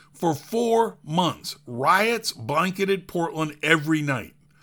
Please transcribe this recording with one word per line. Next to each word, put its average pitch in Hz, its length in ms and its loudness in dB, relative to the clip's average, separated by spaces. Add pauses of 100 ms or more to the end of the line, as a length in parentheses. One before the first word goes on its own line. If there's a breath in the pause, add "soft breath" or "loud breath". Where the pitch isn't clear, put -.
(120 soft breath)
"For 170 220 0
four 226 680 0
months, 156 540 -2 (100)
riots 185 640 2
blanketed 180 760 -2
Portland 160 540 -4
every 156 400 2
night. 127 320 -4 (300 soft breath)